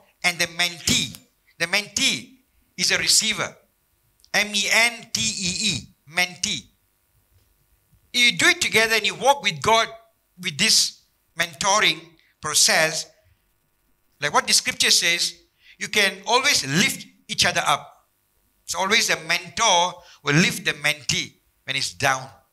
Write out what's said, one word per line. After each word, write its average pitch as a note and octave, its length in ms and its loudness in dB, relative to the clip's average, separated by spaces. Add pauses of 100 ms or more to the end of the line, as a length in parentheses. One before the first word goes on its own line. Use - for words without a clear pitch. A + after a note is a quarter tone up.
(240)
and F3 140 0
the E3+ 100 0
mentee. F3 680 -4 (400)
The E3+ 80 -2
mentee G3+ 760 -4 (360)
is F3+ 140 0
a F#3 80 2
receiver, E3 580 0 (760)
M G#3 200 -2
E G3 160 -2
N A#3 420 0
T - 100 -4
E G3 500 -4
E, A2+ 240 -8 (180)
mentee. F3+ 540 -4 (1500)
You A#3+ 240 2
do D4 120 4
it F4 120 2
together A3 340 2
and G#3 100 0
you G3 100 -2
walk C4 260 4
with F3 200 -4
God A3+ 260 4 (520)
with F3+ 180 -10
this - 440 2 (380)
mentoring F3 600 0 (400)
process. D#3 680 0 (1120)
Like D3 140 -4
what B3 120 2
the G#3+ 80 0
scripture B3 380 2
says, E3+ 420 0 (460)
you F#3 80 -8
can F#3+ 400 0
always B3+ 400 2
lift G#3 400 -2 (200)
each - 180 0
other F3 200 0
up. - 440 -4 (560)
So - 140 -8
always G3 280 2
the F3+ 100 0 (100)
mentor F3 640 0 (300)
will C#3+ 120 2
lift G#3 300 2
the D#3 80 -2
mentee D3 600 -4 (280)
when C3+ 120 -4
he's B2+ 180 -4
down. C3 360 0 (240)